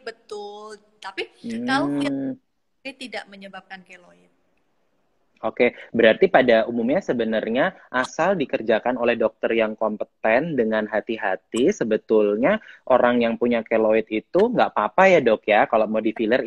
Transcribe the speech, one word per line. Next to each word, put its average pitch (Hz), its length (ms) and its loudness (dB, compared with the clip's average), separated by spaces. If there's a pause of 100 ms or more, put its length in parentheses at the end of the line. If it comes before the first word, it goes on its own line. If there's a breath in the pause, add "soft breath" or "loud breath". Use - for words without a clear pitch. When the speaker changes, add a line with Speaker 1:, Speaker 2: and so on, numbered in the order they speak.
Speaker 1:
betul. 208 600 -16 (360)
Tapi 196 180 -10 (460)
kalau 277 220 0
Speaker 2:
Hmm. 277 420 -4 (680)
Speaker 1:
tidak 214 300 -12
menyebabkan 190 560 -18
keloid. 175 420 -20 (1160)
Speaker 2:
Oke, 120 180 0 (320 loud breath)
berarti 110 280 6 (100)
pada 123 200 4 (140)
umumnya 120 380 -2
sebenarnya 113 560 -2 (380 loud breath)
asal 165 280 -2 (120)
dikerjakan 117 600 -2
oleh 120 220 0
dokter 113 260 -4 (120)
yang 110 100 -2 (100)
kompeten 110 600 -2 (180)
dengan 110 240 0 (100)
hati-hati, 107 680 -4 (140)
sebetulnya 107 720 2 (420 loud breath)
orang 123 300 2
yang 113 160 0
punya 120 280 0
keloid 110 380 2 (140)
itu - 200 -2 (140)
nggak 113 180 0
apa-apa 107 300 0 (100)
ya, 170 60 6 (100)
Dok, 107 140 2 (100)
ya, 107 80 6 (100)
kalau 110 200 2
mau 110 160 -2
di 107 120 0
filler 120 280 0